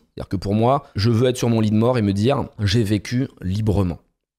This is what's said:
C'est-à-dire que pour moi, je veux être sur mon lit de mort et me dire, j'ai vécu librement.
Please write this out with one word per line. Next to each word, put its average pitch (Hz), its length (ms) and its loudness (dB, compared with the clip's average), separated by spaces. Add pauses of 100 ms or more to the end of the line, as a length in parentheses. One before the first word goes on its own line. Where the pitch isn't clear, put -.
(140)
C'est-à-dire - 140 -12
que 101 80 -6
pour 98 180 -4
moi, 123 300 2 (100)
je 107 160 0
veux 117 180 4
être 127 80 0
sur 120 120 -2
mon 113 120 2
lit 107 100 2
de 107 60 2
mort 120 220 2
et 110 40 0
me 101 100 2
dire, 110 320 0 (160)
j'ai 107 240 2
vécu 110 420 -2 (140)
librement. 95 580 -2 (400)